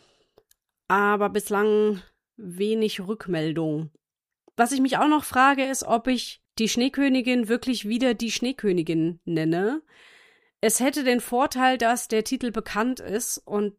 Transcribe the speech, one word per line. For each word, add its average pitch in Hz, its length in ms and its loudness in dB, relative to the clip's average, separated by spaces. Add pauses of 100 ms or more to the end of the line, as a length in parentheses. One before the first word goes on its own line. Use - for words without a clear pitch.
(880)
Aber 202 420 2
bislang 208 720 2 (360)
wenig 208 720 -2
Rückmeldung. 160 840 -2 (640)
Was 233 140 4
ich 269 100 0
mich 262 160 2
auch 269 100 4
noch 302 160 2
frage, 262 400 4
ist, 269 200 -4
ob 233 240 0
ich - 360 -4 (140)
die 226 120 0
Schneekönigin 254 800 2
wirklich 240 400 -2
wieder 240 260 0
die 226 180 -6
Schneekönigin 175 920 -2
nenne. 170 560 0 (800)
Es 220 180 2
hätte 285 240 0
den 247 180 2
Vorteil, 262 560 0
dass 233 300 0
der 220 160 0
Titel 240 280 -4
bekannt 226 480 -4
ist 220 380 -6
und 208 420 -4